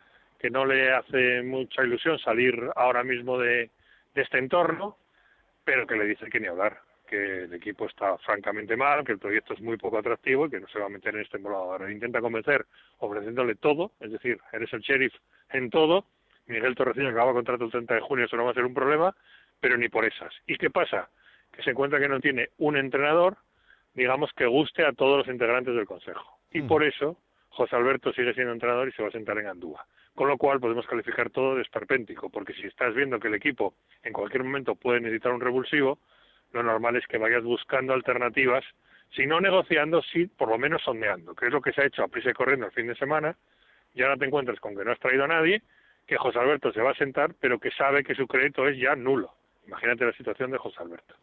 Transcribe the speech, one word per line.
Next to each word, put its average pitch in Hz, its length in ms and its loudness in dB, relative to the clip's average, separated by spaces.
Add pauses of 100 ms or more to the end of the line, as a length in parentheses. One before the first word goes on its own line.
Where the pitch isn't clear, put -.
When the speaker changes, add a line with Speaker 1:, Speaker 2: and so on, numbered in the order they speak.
(380)
Speaker 1:
que 123 100 -4
no 131 160 0
le 135 280 4
hace 123 500 2
mucha 131 400 -4
ilusión 127 380 0
salir 120 380 2 (180)
ahora 123 260 4
mismo 127 360 -2
de, 120 320 0 (440)
de 135 80 2
este 131 160 -2
entorno, 165 580 0 (680)
pero 127 220 2
que 113 100 -2
le 104 100 2
dice 104 240 -4
que 120 100 -2
ni 107 60 -4
hablar, 95 320 -2 (300)
que 98 360 -4
el 87 100 -12
equipo 104 320 -8
está 98 320 -2
francamente 104 580 -2
mal, 143 280 2
que 123 80 -2
el 101 60 -4
proyecto 107 360 -2
es 90 60 -10
muy 113 160 -4
poco 104 220 -4
atractivo 131 480 0
y 147 40 -8
que 104 100 -6
no 95 80 -16
se - 100 -10
va 101 80 -4
a 98 40 -8
meter 101 240 -6
en 107 80 -6
este - 160 -10
embolado. 98 340 -6
Ahora 95 180 -8
intenta 117 300 -4
convencer 117 460 0 (320)
ofreciéndole 110 580 -2
todo, 151 440 0
es 110 120 -12
decir, 113 260 -4 (140)
eres 113 200 -8
el 113 80 -8
sheriff 131 340 0 (360)
en 127 200 -4
todo. 165 360 4 (400)
Miguel 117 300 0
Torrecillo 131 320 0
acaba 120 240 4
contrato 120 320 0
el 113 60 -4
treinta 120 240 -2
de 113 60 2
junio, 120 260 0
eso 120 100 -4
no 117 80 0
va 123 80 2
a - 20 -12
ser 123 100 2
un 127 100 -2
problema, 151 400 2 (460)
pero 123 160 4
ni 120 120 2
por 110 160 0
esas. 101 280 -4 (140)
¿Y 151 100 -4
qué 156 140 -2
pasa? 139 380 -2 (440)
Que - 100 -16
se 139 80 0
encuentra 139 300 0
que 143 80 2
no 135 120 -2
tiene 131 380 0
un 151 180 0
entrenador, 147 600 2 (580)
digamos, 131 400 0
que - 120 2
guste 143 380 2
a 143 80 4
todos 135 260 4
los 131 100 0
integrantes 123 460 0
del 107 120 0
Consejo. - 520 -14 (140)
Y 160 100 -2
Speaker 2:
Mm. 135 60 -4
Speaker 1:
por 156 160 4
eso 147 340 -2 (300)
José - 280 -2
Alberto 123 360 2
sigue 123 220 0
siendo 123 180 -2
entrenador 120 360 -2
y 120 40 -6
se - 100 -8
va 104 60 -2
a 101 40 -6
sentar 107 260 -6
en 104 80 -6
Andúa. 87 400 -12 (280)
Con 139 140 0
lo 143 100 2
cual 139 220 2
podemos 117 260 -2
calificar 120 440 -4
todo 131 260 0
de 123 60 0
esperpéntico, 104 680 -4
porque 101 240 -10
si 104 120 -12
estás 117 280 -4
viendo 131 260 -2
que 113 80 -4
el 107 60 0
equipo 107 400 -2 (280)
en 113 100 -10
cualquier 113 320 -4
momento 131 300 -4
puede 120 260 0
necesitar 117 320 -2
un 120 80 -4
revulsivo, 131 580 0 (540)
lo 120 100 -2
normal 117 340 2
es 120 100 -2
que - 120 -4
vayas 113 240 2
buscando 127 500 -2
alternativas, 123 720 2 (500)
si 135 120 0
no 160 140 2
negociando, 170 600 4
sí 175 240 0
por 135 220 -2
lo 113 100 2
menos 151 240 0
sondeando, 101 520 -4
que - 120 -2
es 120 60 0
lo 143 80 2
que - 120 0
se 139 100 2
ha 143 40 6
hecho 135 160 -2
a 95 60 2
prisa 120 220 -2
y 113 40 0
corriendo 131 320 0
el 92 60 -10
fin 117 140 -4
de 117 100 -6
semana, 151 400 -2 (580)
y 127 80 -2
ahora 135 140 4
te 135 100 -2
encuentras 131 340 -2
con 104 160 -8
que 98 80 -6
no 113 80 0
has 117 60 -4
traído 131 260 2
a 143 40 0
nadie, 165 340 2 (440)
que 135 100 -2
José 120 220 0
Alberto 139 340 2
se 107 100 -4
va 131 80 4
a 135 40 -2
sentar, 147 460 -2
pero 123 180 2
que - 140 -4
sabe 139 320 2
que 139 100 -6
su 131 120 -2
crédito 135 420 2
es 139 100 0
ya 131 180 2
nulo. 127 360 0 (340)
Imagínate 117 380 -2
la 117 80 2
situación 127 400 -6
de 135 60 -2
José - 200 -10
Alberto. 85 440 -16